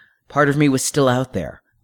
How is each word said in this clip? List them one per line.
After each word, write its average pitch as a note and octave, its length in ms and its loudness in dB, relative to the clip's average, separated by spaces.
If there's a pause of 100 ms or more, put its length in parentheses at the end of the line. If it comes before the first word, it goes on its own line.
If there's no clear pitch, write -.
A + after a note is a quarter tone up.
(280)
part C#3+ 220 0
of C#3 80 0
me D3+ 100 4
was C3 160 0
still C#3 240 0
out B2+ 260 -2
there, D#2 280 -8 (220)